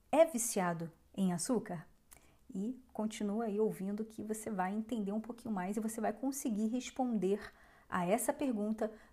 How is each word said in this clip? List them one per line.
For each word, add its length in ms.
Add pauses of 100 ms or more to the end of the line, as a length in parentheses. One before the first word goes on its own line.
é 140
viciado 640 (240)
em 200
açúcar? 520 (720)
E 260 (120)
continua 520
aí 140
ouvindo 460
que 180
você 260
vai 240
entender 380
um 80
pouquinho 340
mais 220
e 60
você 180
vai 140
conseguir 540
responder 840 (360)
a 160
essa 260
pergunta 580 (240)